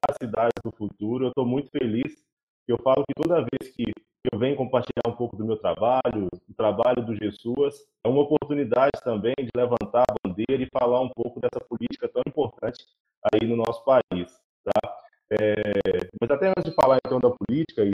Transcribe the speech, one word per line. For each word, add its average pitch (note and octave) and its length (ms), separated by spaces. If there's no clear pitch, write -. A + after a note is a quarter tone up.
as - 100
cidades A#2 340
do A2+ 80
futuro, A2 540
eu B2 100
tô C3 100
muito C3 240
feliz. B2+ 560
Eu A#2 100
falo C3+ 300
que C#3+ 80
toda D#3+ 300
vez - 280
que A#2 180
eu G#2+ 60
venho C3+ 200
compartilhar B2 500
um A#2 80
pouco A#2 220
do G#2+ 80
meu A2 120
trabalho, G#2+ 680
o - 40
trabalho A2+ 520
do A2 100
G G#2 160
suas, C#3 440
é A2+ 40
uma C#3 120
oportunidade C#3+ 840
também A2+ 340
de B2+ 180
levantar A#2+ 480
a G#2+ 240
bandeira A2 340
e C3 160
falar B2 240
um B2+ 80
pouco A#2+ 300
dessa A#2+ 260
política A#2+ 440
tão B2 180
importante - 580
aí A2 140
no A#2 80
nosso A#2 300
país, F#2 520
tá? - 340
É... G#2+ 240
mas A#2 120
até F#3+ 180
antes F#3 160
de D#3 60
falar, E3 340
então, - 140
da E3 100
política C3 560
em G2+ 80